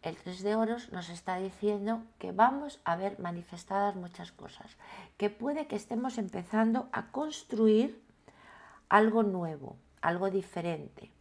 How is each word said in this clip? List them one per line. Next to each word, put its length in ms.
El 140
tres 240
de 120
oros 380
nos 160
está 280
diciendo 640
que 120
vamos 540
a 100
ver 240
manifestadas 800
muchas 360
cosas, 440
que 140
puede 360
que 100
estemos 420
empezando 760
a 180
construir 920
algo 320
nuevo, 560
algo 260
diferente. 840